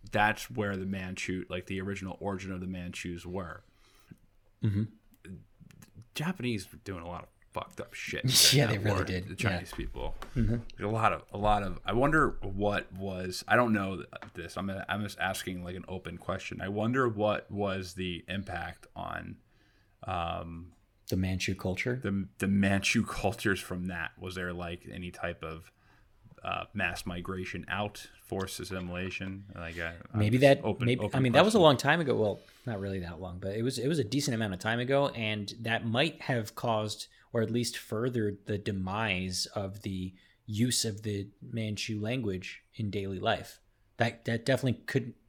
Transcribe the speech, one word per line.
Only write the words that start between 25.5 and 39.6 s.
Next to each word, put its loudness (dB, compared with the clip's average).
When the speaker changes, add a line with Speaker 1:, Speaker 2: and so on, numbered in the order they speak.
Speaker 1:
uh, -4
mass -2
migration -6
out, -4
forced -4
assimilation? -6
Like, -8
I, -4
I'm 4
Speaker 2:
Maybe 6
Speaker 1:
just 8
Speaker 2:
that, -10
Speaker 1:
open, 2
Speaker 2:
maybe, 2
Speaker 1:
open 0
Speaker 2:
I 4
mean, 4
that 10
was 4
a 8
Speaker 1:
question. 10
Speaker 2:
long 10
time 2
ago. 2
Well, 2
not -4
really -2
that -8
long, -8
but -4
it 0
was, 0
it 0
was 2
a 2
decent 0
amount 0
of -6
time 0
ago, 2
and -4
that -2
might 2
have 0
caused, 0
or 4
at 0
least 0
furthered, 0
the 0
demise -2
of -4